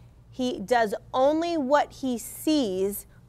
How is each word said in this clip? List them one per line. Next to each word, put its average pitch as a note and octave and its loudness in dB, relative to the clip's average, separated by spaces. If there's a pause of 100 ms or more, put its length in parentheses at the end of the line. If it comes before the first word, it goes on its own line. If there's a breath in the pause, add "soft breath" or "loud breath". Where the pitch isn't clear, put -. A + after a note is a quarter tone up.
(320 soft breath)
He B3+ -4
does A3+ 0 (180)
only D#4 2
what C#4+ 2
he B3+ -4
sees G3+ -2 (240 soft breath)